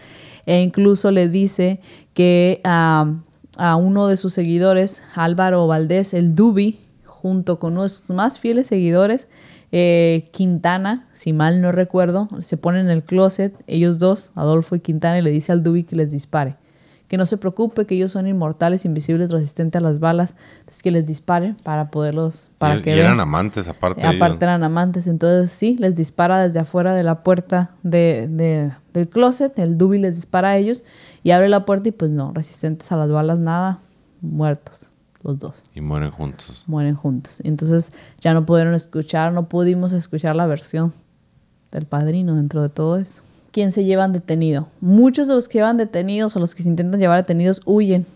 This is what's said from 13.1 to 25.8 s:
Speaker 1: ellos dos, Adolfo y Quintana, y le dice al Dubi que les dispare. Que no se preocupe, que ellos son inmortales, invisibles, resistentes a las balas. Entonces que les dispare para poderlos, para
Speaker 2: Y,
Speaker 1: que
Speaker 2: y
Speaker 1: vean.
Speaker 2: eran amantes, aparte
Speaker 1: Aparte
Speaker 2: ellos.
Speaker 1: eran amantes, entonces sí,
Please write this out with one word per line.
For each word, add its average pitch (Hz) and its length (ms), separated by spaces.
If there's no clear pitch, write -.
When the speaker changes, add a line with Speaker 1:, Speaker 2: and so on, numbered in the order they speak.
Speaker 1:
ellos 170 320
dos, 185 340
Adolfo 160 420
y 170 40
Quintana, 170 400
y - 20
le 160 80
dice 151 220
al 170 100
Dubi 170 220
que 170 120
les 156 160
dispare. 143 460
Que 185 100
no 185 100
se 214 100
preocupe, 214 480
que 190 100
ellos 185 180
son 190 140
inmortales, 175 580
invisibles, 165 460
resistentes 165 480
a 170 40
las 151 160
balas. 170 360
Entonces - 200
que 180 80
les 170 160
dispare 175 560
para 151 300
poderlos, 156 680
para 151 200
Speaker 2:
Y, 107 40
Speaker 1:
que - 100
Speaker 2:
y - 40
Speaker 1:
vean. 165 100
Speaker 2:
eran 120 140
amantes, 90 480
aparte 90 340
Speaker 1:
Aparte 180 240
Speaker 2:
ellos. 170 160
Speaker 1:
eran 175 220
amantes, 175 420
entonces 175 460
sí, 233 280